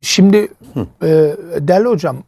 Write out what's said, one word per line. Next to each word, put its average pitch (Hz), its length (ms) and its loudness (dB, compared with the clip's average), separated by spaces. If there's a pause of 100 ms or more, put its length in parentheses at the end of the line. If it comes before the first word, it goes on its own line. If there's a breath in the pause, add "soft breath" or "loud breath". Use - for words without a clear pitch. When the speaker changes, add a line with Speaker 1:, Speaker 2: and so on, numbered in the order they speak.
Speaker 1:
Şimdi, 202 480 2 (260)
Speaker 2:
Hı. 117 320 -8
Speaker 1:
e, 156 300 2 (320)
değerli 196 200 2
hocam 156 280 -4 (120)